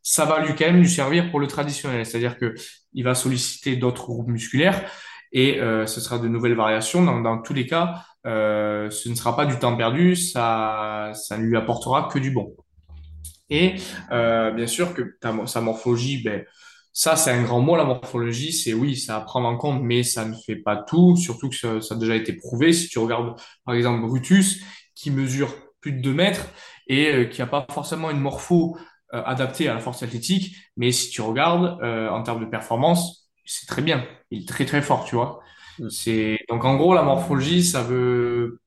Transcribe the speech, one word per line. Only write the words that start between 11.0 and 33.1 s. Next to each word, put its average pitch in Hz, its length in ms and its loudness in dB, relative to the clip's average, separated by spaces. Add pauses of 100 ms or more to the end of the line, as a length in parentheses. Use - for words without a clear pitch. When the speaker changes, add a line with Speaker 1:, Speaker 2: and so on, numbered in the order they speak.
Speaker 1:
ça 107 220 -10
ne 110 80 -2
lui 117 120 2
apportera 120 560 0
que 143 60 -2
du 135 120 -2
bon. 117 240 -4 (960)
Et, 180 240 4 (380)
euh, 113 400 2
bien 117 140 -4
sûr 175 280 -2
que - 260 -6
ta 117 120 -4
mo-, 110 140 -4
sa 117 140 -4
morphologie, 120 640 -2
ben, 104 220 -4 (480)
ça, 160 240 2
c'est - 160 2
un 123 100 2
grand 120 180 2
mot, 156 140 6
la 160 100 4
morphologie, 123 680 -4
c'est 120 200 -2
oui, 127 240 0
c'est 117 160 -8
à 107 80 -4
prendre 120 280 -2
en 120 80 -2
compte, 139 260 -2
mais 120 220 2
ça 117 200 -2
ne 110 100 -6 (120)
fait 110 100 -6
pas 104 200 -2
tout, 175 400 6
surtout 127 320 -2
que 123 80 -6
ça, 113 240 -2
ça 110 160 -6
a - 20 -4
déjà 113 160 2
été 110 200 -2
prouvé. 143 380 2
Si 170 160 2
tu - 100 -4
regardes, 117 360 0 (300)
par 123 100 -2
exemple, 120 320 2
Brutus, 175 560 2 (320)
qui - 160 -8
mesure 135 440 0 (260)
plus 147 120 -6
de 131 80 -4
deux 131 140 0
mètres 185 320 2 (400)
et, 143 220 4
euh, 131 160 4
qui 120 180 -6
a 123 40 -2
pas 143 240 -2
forcément 160 400 -6
une 143 100 -2
morpho, 165 580 2 (340)
euh, 120 140 -6
adaptée 131 420 -2
à 113 60 0
la 113 60 -4
force 123 220 -8
athlétique, 127 540 -4 (200)
mais 120 160 2
si - 180 -2
tu - 100 -8
regardes, 170 600 2
euh, 113 260 -2
en 110 140 -4
termes 117 180 -4
de 110 80 -8
performance, 127 800 0 (160)